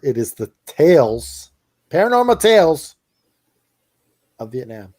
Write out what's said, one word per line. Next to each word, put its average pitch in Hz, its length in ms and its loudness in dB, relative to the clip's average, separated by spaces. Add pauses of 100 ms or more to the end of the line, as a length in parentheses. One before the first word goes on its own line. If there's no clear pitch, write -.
It 127 160 -4
is 113 160 -6
the 110 160 -10 (160)
tales, 131 840 0 (380)
paranormal 240 500 0
tales 190 560 2 (1400)
of 113 140 -14
Vietnam. 113 460 -14